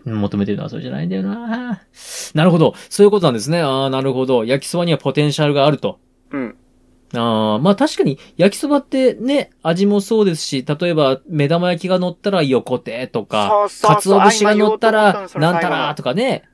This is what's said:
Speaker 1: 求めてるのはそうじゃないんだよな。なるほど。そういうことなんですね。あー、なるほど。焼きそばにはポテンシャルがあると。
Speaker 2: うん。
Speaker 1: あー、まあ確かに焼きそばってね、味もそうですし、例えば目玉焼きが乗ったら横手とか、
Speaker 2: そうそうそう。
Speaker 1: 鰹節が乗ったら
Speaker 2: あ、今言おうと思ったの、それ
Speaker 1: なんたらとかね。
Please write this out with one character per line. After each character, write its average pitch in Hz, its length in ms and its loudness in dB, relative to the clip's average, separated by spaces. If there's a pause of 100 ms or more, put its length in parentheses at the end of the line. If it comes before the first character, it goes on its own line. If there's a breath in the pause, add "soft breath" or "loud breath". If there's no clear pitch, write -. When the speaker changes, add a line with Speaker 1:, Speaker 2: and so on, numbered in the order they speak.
Speaker 1:
求 107 320 -4
め 101 100 0
て 104 60 -2
る 98 60 -6
の - 60 -8
は - 40 -10
そ - 100 -12
う - 20 -10
じ 127 80 -10
ゃ - 20 -10
な 131 120 -8
い 165 40 -4
ん 175 40 -4
だ 190 60 -6
よ 190 60 -6
な。 226 600 -8 (520 loud breath)
な 156 100 2
る 180 60 4
ほ 170 80 2
ど。 143 160 2 (160 loud breath)
そ - 120 2
う 202 40 8
い - 20 8
う - 20 -2
こ 202 100 2
と 170 60 2
な 143 40 2
ん 123 40 0
で 110 60 -4
す 120 100 -6
ね。 170 100 0
あ 160 60 0
ー、 135 220 -2
な 131 120 -2
る 135 120 -2
ほ 127 140 -2
ど。 123 180 2
焼 135 220 -2
き - 40 -12
そ 170 80 -4
ば 175 60 -2
に 170 80 0
は 147 60 0
ポ 139 140 -4
テ 147 120 0
ン 147 80 0
シ - 80 -2
ャ 151 60 2
ル 147 80 2
が 139 120 4
あ 151 40 4
る 139 80 0
と。 95 220 -6 (300)
Speaker 2:
う 143 80 -8
ん。 120 180 -8 (580)
Speaker 1:
あ 127 40 -4
ー、 110 420 0
ま 185 120 4
あ 196 40 0
確 285 200 -2
か 392 80 0
に 143 140 -2 (200 loud breath)
焼 196 180 2
き - 40 -12
そ 294 80 -4
ば 285 100 2
っ 269 80 -10
て 262 260 2
ね、 269 380 -4 (120)
味 170 220 0
も 202 160 2
そ 214 220 0
う - 20 4
で 185 100 0
す 156 80 -8
し、 131 240 -6
例 151 220 -2
え 170 60 0
ば 143 340 2
目 147 180 0
玉 170 220 0
焼 175 140 -4
き 185 60 -6
が 185 100 2
乗 180 120 -2
っ 175 60 -12
た - 140 -4
ら 185 120 0
横 127 360 0
手 120 280 -10
と 110 200 -6
か、 107 220 0
Speaker 2:
そ - 160 2
う 202 40 -2
そ 214 300 2
う 202 40 -6
そ 196 140 2
う。 - 20 6
Speaker 1:
鰹 202 120 6
節 220 140 2
が 208 100 4
乗 214 200 2
っ 214 40 -6
た 226 140 2
ら 214 160 4
Speaker 2:
あ、 - 20 4
今 180 40 2
言 202 80 -8
お 185 40 -12
う - 20 -14
と - 0 -
思 - 0 -
っ - 0 -
た - 0 -
の、 - 0 -
そ - 100 -12
れ 151 60 0
Speaker 1:
な 170 140 2
ん - 20 -2
た 175 80 0
ら 151 260 -4
と - 80 -14
か 127 120 -2
ね。 220 400 -4